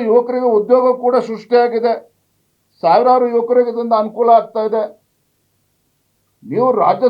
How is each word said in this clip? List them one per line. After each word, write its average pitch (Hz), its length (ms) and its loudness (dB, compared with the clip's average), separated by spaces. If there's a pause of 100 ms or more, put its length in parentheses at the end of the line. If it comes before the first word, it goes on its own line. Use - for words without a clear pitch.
ಯುವಕರಿಗೆ 247 480 0
ಉದ್ಯೋಗ 247 300 2 (180)
ಕೂಡ 247 120 0 (120)
ಸೃಷ್ಟಿಯಾಗಿದೆ, 233 680 -2 (880)
ಸಾವಿರಾರು 240 500 2
ಯುವಕರಿಗೆ 240 400 0
ಇದರಿಂದ 233 280 -4
ಅನುಕೂಲ 220 280 -2 (100)
ಆಗ್ತಾ 220 300 -6
ಇದೆ. 220 120 -4 (1600)
ನೀವು 220 240 -2 (140)
ರಾಜ್ಯ 175 280 0